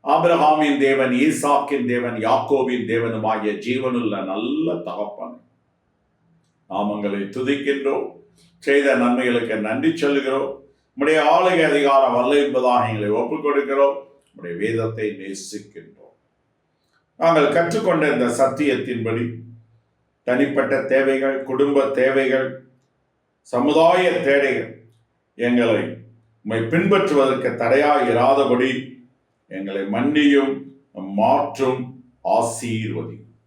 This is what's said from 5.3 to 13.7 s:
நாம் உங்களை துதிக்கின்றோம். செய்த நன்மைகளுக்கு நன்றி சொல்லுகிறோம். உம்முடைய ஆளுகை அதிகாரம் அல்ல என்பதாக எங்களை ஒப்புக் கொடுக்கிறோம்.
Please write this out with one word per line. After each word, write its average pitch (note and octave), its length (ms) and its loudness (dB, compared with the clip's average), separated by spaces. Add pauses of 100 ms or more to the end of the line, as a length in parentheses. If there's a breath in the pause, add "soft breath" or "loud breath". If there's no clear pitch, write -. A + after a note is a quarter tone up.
நாம் G#2 220 -4
உங்களை G2+ 300 -4
துதிக்கின்றோம். C#3 920 -4 (460 soft breath)
செய்த C#3 360 2
நன்மைகளுக்கு B2 600 0
நன்றி B2+ 400 -2
சொல்லுகிறோம். C#3 680 -2 (360)
உம்முடைய D3+ 200 2 (140)
ஆளுகை F3 320 4
அதிகாரம் C3+ 520 4
அல்ல C#3 280 2
என்பதாக B2+ 440 2
எங்களை G#2+ 200 -4
ஒப்புக் C#3+ 360 -2
கொடுக்கிறோம். C#3 520 2 (260)